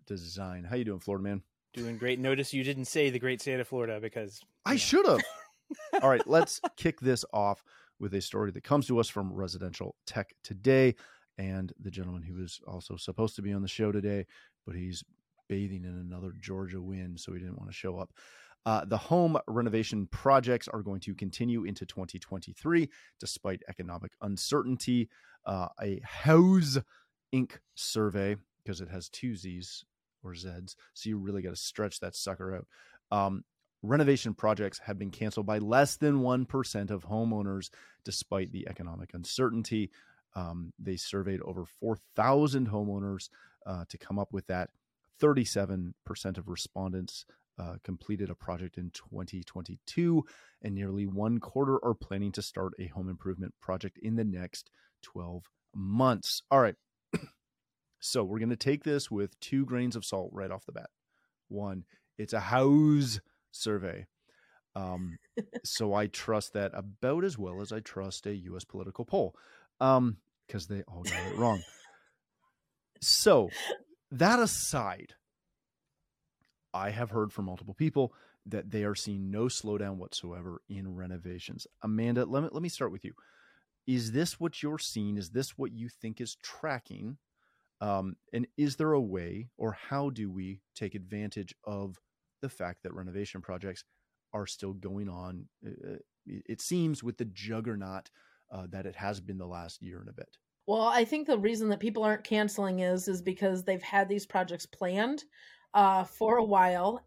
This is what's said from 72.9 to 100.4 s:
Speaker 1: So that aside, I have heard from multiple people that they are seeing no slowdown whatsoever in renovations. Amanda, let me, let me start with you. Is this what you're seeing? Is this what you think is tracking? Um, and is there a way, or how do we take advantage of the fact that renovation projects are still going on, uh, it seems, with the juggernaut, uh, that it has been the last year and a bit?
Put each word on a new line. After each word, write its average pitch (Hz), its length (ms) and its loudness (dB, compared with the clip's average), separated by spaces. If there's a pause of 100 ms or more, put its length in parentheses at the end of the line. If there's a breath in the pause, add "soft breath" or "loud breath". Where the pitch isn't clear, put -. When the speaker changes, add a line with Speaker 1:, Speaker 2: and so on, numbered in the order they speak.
Speaker 1:
So 135 500 8 (600 loud breath)
that 185 260 6
aside, 110 720 0 (1600)
I 95 160 -2
have 107 220 -2
heard 107 200 0
from 101 140 -4
multiple 95 280 -10
people 143 400 2 (320 soft breath)
that 101 240 -6
they 107 140 -2
are 104 100 0
seeing 98 380 -4
no 110 140 0
slowdown 104 500 -2
whatsoever 90 720 -10
in 95 280 -8
renovations. 90 720 -10 (160)
Amanda, 117 440 2
let 135 180 0
me, 165 80 -4
let 156 100 -6
me 175 60 -4
start 131 240 -4
with 92 140 -12
you. - 80 -10 (760 soft breath)
Is 120 240 0
this 151 260 0
what 165 240 -4
you're 151 160 -4
seeing? 104 380 -4
Is 95 140 -6
this 127 280 -4
what 135 140 -4
you 117 160 -10
think 113 320 -10
is 120 240 -8
tracking? 127 760 -8 (600)
Um, 98 380 -2 (160)
and 117 140 -2 (100)
is 143 180 2
there 156 160 2
a 143 100 4
way, 95 460 -4 (100)
or 110 140 -2
how 139 380 -4
do 113 200 -4
we 95 300 -8 (160)
take 101 180 -6
advantage 101 720 -8
of 98 340 -8 (440)
the 135 80 -6
fact 87 340 -8
that 90 100 -8
renovation 92 480 -8
projects 92 440 -10 (480)
are 104 120 -4
still 98 280 -8
going 98 340 -6
on, 90 400 -10 (180)
uh, 98 300 -12 (300)
it 101 340 -10
seems, 165 420 0
with 117 160 -6
the 120 80 -4
juggernaut, 101 840 -6 (420 soft breath)
uh, 92 200 -10
that 95 140 -8
it 95 120 -10
has 101 240 -4
been 95 160 -8
the 90 100 -8
last 87 340 -12
year 92 200 -12
and 101 80 -14
a 101 40 -16
bit? - 240 -18 (300)